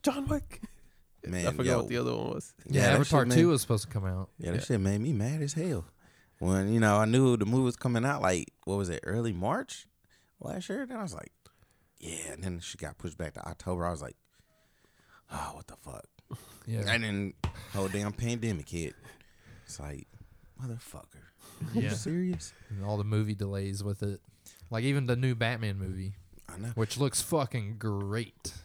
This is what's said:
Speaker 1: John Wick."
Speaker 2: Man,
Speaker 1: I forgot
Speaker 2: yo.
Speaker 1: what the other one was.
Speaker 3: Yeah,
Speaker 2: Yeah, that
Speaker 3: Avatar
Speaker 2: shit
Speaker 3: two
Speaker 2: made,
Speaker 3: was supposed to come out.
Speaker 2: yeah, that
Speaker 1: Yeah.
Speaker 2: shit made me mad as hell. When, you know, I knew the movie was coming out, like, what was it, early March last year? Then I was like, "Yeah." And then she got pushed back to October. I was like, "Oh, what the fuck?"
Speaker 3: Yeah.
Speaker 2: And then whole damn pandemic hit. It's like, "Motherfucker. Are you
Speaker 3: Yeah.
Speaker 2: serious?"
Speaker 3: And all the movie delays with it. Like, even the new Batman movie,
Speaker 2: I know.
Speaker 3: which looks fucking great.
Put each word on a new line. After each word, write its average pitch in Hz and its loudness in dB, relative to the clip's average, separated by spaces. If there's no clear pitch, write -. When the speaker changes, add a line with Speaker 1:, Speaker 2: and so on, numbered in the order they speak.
Speaker 1:
John 277 0
Wick." - -4
Speaker 2:
Man, 87 -2
Speaker 1:
I - 4
forgot 135 0
Speaker 2:
yo. 127 4
Speaker 1:
what 117 -2
the 120 -2
other 123 0
one 110 -4
was. - -8
Speaker 3:
Yeah, - -2
Speaker 2:
Yeah, 139 6
that - 8
Speaker 3:
Avatar 143 6
Speaker 2:
shit 123 4
Speaker 3:
two 160 10
Speaker 2:
made, 175 8
Speaker 3:
was 139 4
supposed 110 0
to - -12
come 101 -2
out. 92 -4
Speaker 2:
yeah, 170 -4
that - 0
Speaker 1:
Yeah. - -2
Speaker 2:
shit 113 2
made 95 4
me 143 0
mad 127 0
as 143 -4
hell. 156 -2
When, 95 2
you 117 4
know, 107 8
I 107 6
knew 123 6
the 104 2
movie 123 4
was 123 2
coming 120 2
out, 143 0
like, 92 2
what 95 0
was 98 0
it, 80 -2
early 113 0
March 120 -4
last - -6
year? 254 -6
Then 247 -10
I 214 -6
was 151 -8
like, 50 -14
"Yeah." 82 -10
And 82 -10
then 90 -6
she - -12
got 73 -10
pushed 80 -10
back 80 -6
to - -12
October. 85 -4
I 87 0
was 78 -6
like, - -12
"Oh, 73 -6
what - -18
the - -18
fuck?" - -18
Speaker 3:
Yeah. 113 -2
Speaker 2:
And 117 2
then 101 0
whole 98 0
damn 101 0
pandemic 113 -2
hit. 85 -4
It's - -14
like, 71 -10
"Motherfucker. 117 -12
Are 113 -6
you 113 2
Speaker 3:
Yeah. 107 0
Speaker 2:
serious?" 170 -2
Speaker 3:
And 98 -4
all 104 0
the 101 0
movie 107 2
delays 98 -2
with 101 -4
it. 101 -4
Like, 113 0
even 139 2
the 120 4
new 127 2
Batman 113 0
movie, 95 -4
Speaker 2:
I - -14
know. 107 -6
Speaker 3:
which 110 0
looks 135 2
fucking 117 -2
great. 101 -4